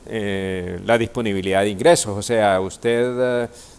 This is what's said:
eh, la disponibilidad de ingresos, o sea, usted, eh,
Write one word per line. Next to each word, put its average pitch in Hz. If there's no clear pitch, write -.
eh, 95
la 113
disponibilidad 98
de 104
ingresos, 107
o 104
sea, 104
usted, 120
eh, 117